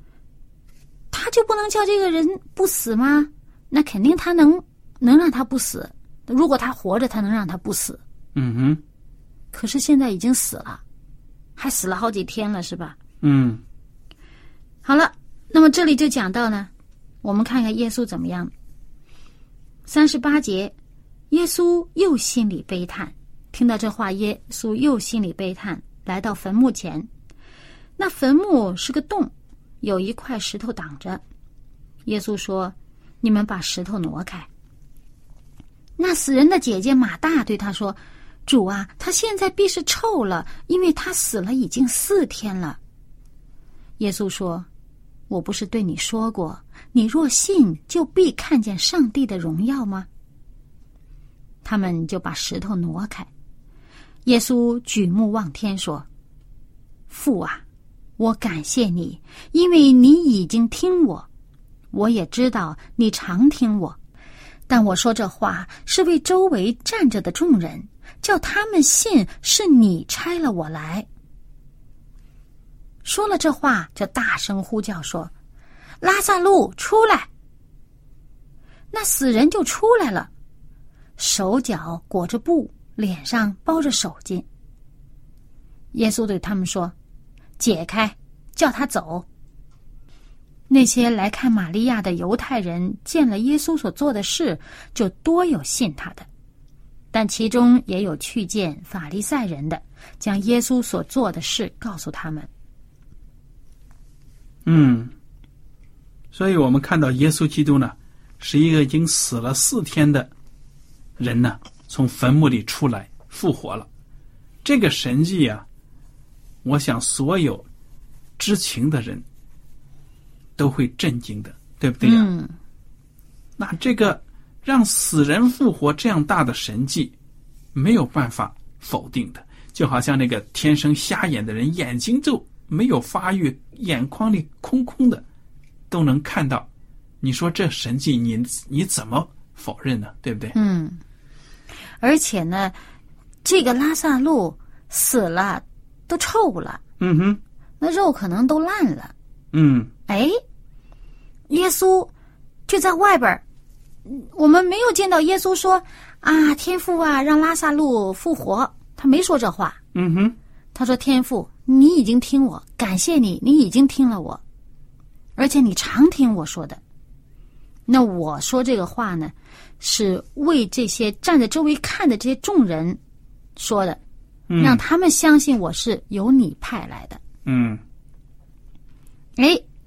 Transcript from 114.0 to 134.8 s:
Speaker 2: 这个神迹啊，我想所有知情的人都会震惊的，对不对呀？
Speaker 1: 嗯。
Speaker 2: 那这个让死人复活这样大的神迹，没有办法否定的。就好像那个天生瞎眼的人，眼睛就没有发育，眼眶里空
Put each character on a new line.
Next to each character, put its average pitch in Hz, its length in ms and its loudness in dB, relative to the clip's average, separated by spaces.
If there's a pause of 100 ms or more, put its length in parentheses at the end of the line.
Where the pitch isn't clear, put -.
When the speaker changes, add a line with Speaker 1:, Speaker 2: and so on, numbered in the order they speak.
Speaker 2:
这 285 160 2
个 202 120 2
神 131 340 -2
迹 175 240 0
啊， 107 180 -8 (960)
我 139 140 0
想 127 220 -2
所 151 400 -2
有 123 260 -2 (720)
知 202 200 -2
情 139 320 -4
的 147 100 0
人 101 240 -10 (1300)
都 143 120 2
会 135 280 -2
震 127 200 -2
惊 107 240 -10
的， - 140 -16 (240)
对 127 100 0
不 123 80 -4
对 220 120 4
呀？ 226 100 8
Speaker 1:
嗯。 180 300 0 (1080)
Speaker 2:
那 190 200 -8
这 247 200 -2
个 208 260 0 (400)
让 262 220 4
死 - 400 2
人 196 260 4
复 247 220 2
活 147 220 0
这 220 160 -2
样 165 120 0
大 165 220 0
的 123 100 -2
神 113 320 -6
迹， - 240 -4 (640)
没 156 220 0
有 190 120 4
办 131 240 -4
法 - 240 -8 (240)
否 - 300 -8
定 123 240 -6
的。 - 100 -20 (300)
就 151 160 -2
好 123 140 0
像 139 160 0
那 127 100 2
个 113 140 -4 (100)
天 151 240 2
生 147 180 0
瞎 180 340 -4
眼 110 180 -4
的 110 80 -8
人， 127 200 -2
眼 123 240 -6
睛 233 240 0
就 277 240 -2 (220)
没 202 200 0
有 160 120 2
发 - 320 -4
育， 175 260 -2 (180)
眼 147 340 -4
眶 220 240 -2
里 160 120 -2 (140)
空 254 240 -2